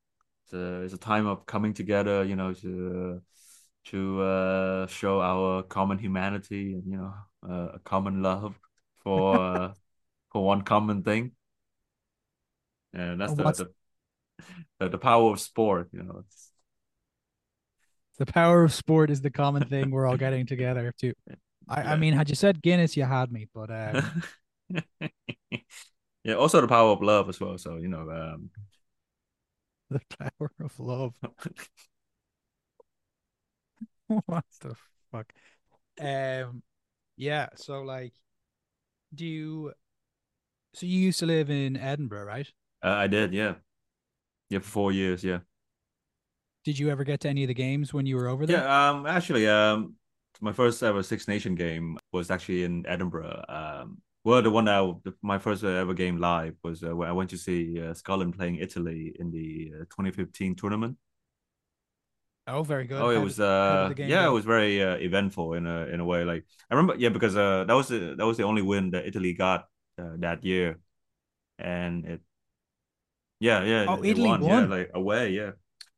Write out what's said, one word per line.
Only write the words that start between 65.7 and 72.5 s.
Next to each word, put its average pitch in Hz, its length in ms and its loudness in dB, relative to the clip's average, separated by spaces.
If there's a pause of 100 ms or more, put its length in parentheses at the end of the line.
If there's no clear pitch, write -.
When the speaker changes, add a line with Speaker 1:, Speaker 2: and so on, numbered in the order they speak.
Speaker 1:
in 85 140 -6
a 85 40 -2
way. 87 200 0
Like, 85 200 -4 (240)
I 117 60 -2
remember, 160 240 4
yeah, 120 120 2
because, 98 260 2
uh, 98 320 4
that 113 60 6
was 135 120 4
the, 92 320 -4
that 104 80 0
was 113 100 2
the 117 60 0
only 104 200 2
win 95 280 0
that 90 160 -4
Italy 95 260 -2
got, 92 340 0 (300)
uh, 85 220 -12
that 85 260 -4
year, 90 360 -2 (800)
and 87 440 -6
it, 82 160 -12 (1160)